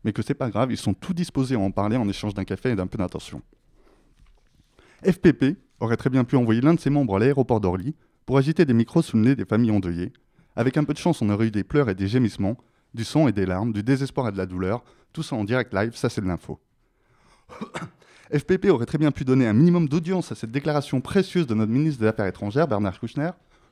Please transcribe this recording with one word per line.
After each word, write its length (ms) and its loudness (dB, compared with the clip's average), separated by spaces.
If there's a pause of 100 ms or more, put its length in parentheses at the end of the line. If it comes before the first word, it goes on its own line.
mais 80 -2
que 100 -4
c'est 120 -4
pas 160 -6
grave, 200 0
ils 60 -4
sont 160 -2
tout 220 -6
disposés 400 -2
à 60 0
en 100 0
parler 260 -2
en 120 0
échange 260 -6
d'un 100 -6
café 260 -4
et 60 0
d'un 100 -2
peu 120 -10
d'attention. 440 -8 (1600)
F 140 2
P 140 6
P 240 0 (220)
aurait 200 0
très 120 0
bien 140 2
pu 120 0
envoyer 260 2
l'un 120 6
de 60 0
ses 100 -2
membres 260 0
à 20 4
l'aéroport 420 2
d'Orly 340 -2 (300)
pour 140 2
agiter 260 2
des 80 2
micros 300 2
sous 160 0
le 60 4
nez 120 4
des 80 -4
familles 260 2
endeuillées. 420 -2 (440)
Avec 220 0
un 60 2
peu 100 -2
de 40 -12
chance, 220 0
on 80 0
aurait 200 2
eu 20 -6
des 140 -2
pleurs 260 0
et 40 0
des 140 -2
gémissements, 480 0 (380)
du 100 -6
sang 240 2
et 40 0
des 120 2
larmes, 280 -2
du 100 -4
désespoir 460 -2
et 40 -6
de 60 -8
la 80 -4
douleur, 360 -4 (300)
tout 100 -10
ça 140 -8
en 80 -2
direct 300 -4
live, 200 -2
ça 140 -2
c'est 140 -6
de 40 -2
l'info. 320 -6 (920)
<coughs> 120 -18 (720)
F 100 -2
P 140 2
P 120 2
aurait 160 4
très 120 -2
bien 140 2
pu 120 -6
donner 220 4
un 60 2
minimum 360 6
d'audience 440 -2
à 20 -12
cette 160 -10
déclaration 500 -2
précieuse 460 0
de 80 -2
notre 160 2
ministre 300 0
des 80 4
Affaires 180 0
étrangères, 400 -2
Bernard 320 -2
Kouchner, 320 -6 (420)